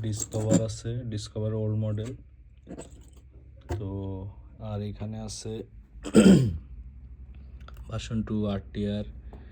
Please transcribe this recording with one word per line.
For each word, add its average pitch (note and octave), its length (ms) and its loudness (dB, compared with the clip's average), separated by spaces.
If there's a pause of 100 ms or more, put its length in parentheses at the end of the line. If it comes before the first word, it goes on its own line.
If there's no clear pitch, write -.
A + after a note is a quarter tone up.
ডিসকভার A2 600 2
আছে, A#2 440 -4
ডিসকভার G#2+ 480 -4
ওল্ড G#2+ 240 0
মডেল। G#2+ 360 -2 (1700)
তো G2 480 -4 (320)
আর G#2+ 220 -4
এখানে G#2+ 400 -6
আছে A2 420 -8 (400)
<clears throat> D#3+ 480 10 (1400)
ভার্সন A2+ 360 -2
টু G#2+ 240 0
আরটিআর, G#2 560 -2 (480)